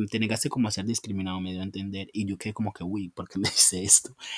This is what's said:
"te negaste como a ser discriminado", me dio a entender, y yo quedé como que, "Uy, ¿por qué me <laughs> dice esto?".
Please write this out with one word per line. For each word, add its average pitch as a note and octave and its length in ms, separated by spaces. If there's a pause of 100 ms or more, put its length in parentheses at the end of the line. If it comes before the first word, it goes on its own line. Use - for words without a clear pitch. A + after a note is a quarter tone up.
(100)
"te A2+ 100
negaste A2 300
como A#2 180
a - 40
ser F#2+ 140
discriminado", F#2+ 540
me F#2 120
dio F#2 80
a F#2+ 40
entender, G2 480
y G#2 140
yo G2 120
quedé A2 160
como G#2 180
que, - 120
"Uy, F#2+ 260
¿por - 180
qué - 100
me G2 60
<laughs> - 120
dice F#2 260
esto?". - 340 (220)